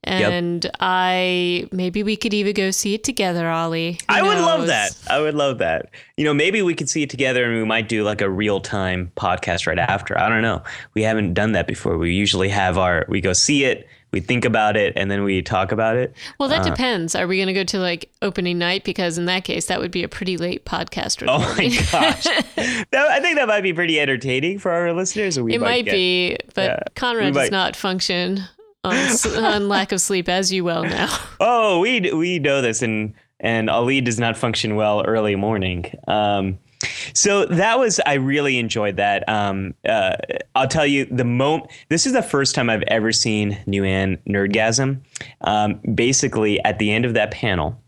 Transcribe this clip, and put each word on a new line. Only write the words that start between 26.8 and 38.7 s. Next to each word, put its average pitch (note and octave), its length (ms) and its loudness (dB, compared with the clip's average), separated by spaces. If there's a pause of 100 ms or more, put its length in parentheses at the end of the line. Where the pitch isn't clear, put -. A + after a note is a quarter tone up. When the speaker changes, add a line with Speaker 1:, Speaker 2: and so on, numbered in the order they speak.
Speaker 2:
Conrad A#3 300 -2
Speaker 1:
We F#3+ 40 2
Speaker 2:
does C#3 60 0
Speaker 1:
might C3 160 2
Speaker 2:
not F#3+ 240 0
function F#3 640 -2 (440)
on - 120 0
s-, C4 300 0
Speaker 1:
<laughs> G#3 100 -2
Speaker 2:
on G#3+ 320 0
lack G3+ 240 0
of F#3+ 80 0
sleep, F#3 280 0
as F#3 240 0
you F#3 120 0
well E3+ 180 -2
know. D#3+ 240 -2 (320)
Speaker 1:
Oh, A3 400 4
we A3+ 220 2
d-, F#3 140 0
we E3+ 260 0
know C#3 200 2
this, A#2 220 0
and, G#2+ 320 -2 (240)
and A2 320 0
Ali A#2+ 300 2
does A#2+ 180 0
not A#2 180 0
function A2 380 -2
well G#2 320 2
early G#2+ 300 2
morning. F#2+ 480 -2 (240)
Um, G2+ 500 0 (560)
so G3+ 320 4
that G3+ 320 2
was, A3 280 2
I D3 80 2
really C#3 440 2
enjoyed G#2+ 380 -2